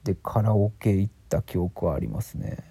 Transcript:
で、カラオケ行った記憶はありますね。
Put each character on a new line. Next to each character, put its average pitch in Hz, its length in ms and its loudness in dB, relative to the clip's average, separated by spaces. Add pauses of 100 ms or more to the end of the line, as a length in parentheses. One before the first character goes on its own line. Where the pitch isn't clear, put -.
で、 92 180 0
カ - 180 0
ラ 107 140 2
オ 104 140 4 (100)
ケ 107 160 2
行 98 140 2
っ - 40 -10 (140)
た - 140 0
記 - 160 -6
憶 90 300 -2
は 73 80 0
あ - 40 -2
り 57 80 -4
ま 55 140 -4
す - 140 -10
ね。 - 220 -6 (140)